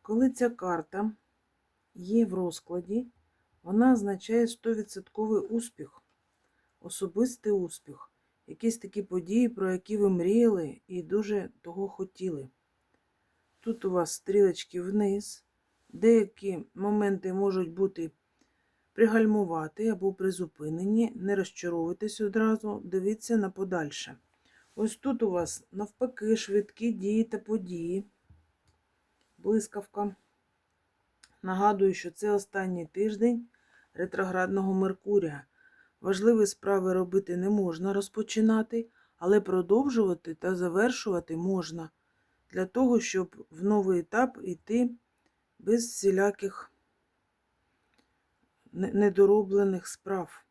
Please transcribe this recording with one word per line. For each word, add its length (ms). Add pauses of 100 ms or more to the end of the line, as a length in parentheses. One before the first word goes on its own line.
Коли 280
ця 200
карта 640 (800)
є 320
в 80
розкладі, 760 (560)
вона 300
означає 540
стовідсотковий 920
успіх, 600 (800)
особистий 720
успіх, 600 (360)
якісь 300
такі 260
події, 460
про 220
які 260
ви 120
мріяли 760
і 160
дуже 460 (120)
того 260
хотіли. 640 (1080)
Тут 260
у 60
вас 220
стрілочки 680
вниз, 640 (440)
деякі 840
моменти 600
можуть 380
бути 400 (840)
пригальмувати 960
або 260
призупинені, 1000
не 200
розчаровуйтесь 840
одразу, 640
дивіться 540
на 120
подальше. 680 (600)
Ось 180
тут 280
у 60
вас 420
навпаки 680
швидкі 540
дії 320
та 140
події, 680 (1300)
блискавка. 800 (1300)
Нагадую, 520
що 180
це 200
останній 540
тиждень 640 (460)
ретроградного 800
Меркурія. 720 (560)
Важливі 440
справи 480
робити 440
не 120
можна, 440
розпочинати, 960 (280)
але 240
продовжувати 920
та 220
завершувати 840
можна, 520 (600)
для 140
того, 340
щоб 500
в 140
новий 360
етап 440
йти 460 (680)
без 280
всіляких 840 (2000)
не-, 220
недороблених 920
справ. 640